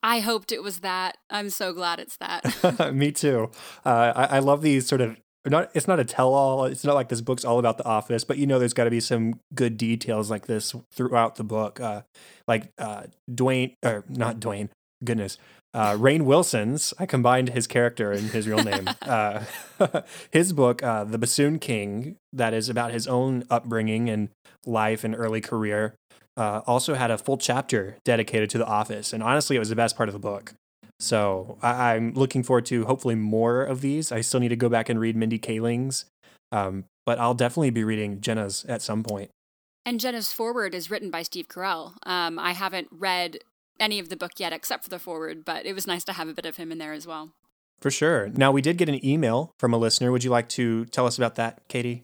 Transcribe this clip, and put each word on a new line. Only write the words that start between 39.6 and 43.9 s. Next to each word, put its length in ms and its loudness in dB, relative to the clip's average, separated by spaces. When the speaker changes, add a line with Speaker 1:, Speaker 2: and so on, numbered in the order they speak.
Speaker 1:
And 140 -4
Jenna's 340 -4
foreword 400 -4
is 180 -8
written 200 -6
by 120 -6
Steve 240 -10
Carell. 460 -6
Um, 360 -2
I 120 -2
haven't 400 -6
read 480 -4
any 200 0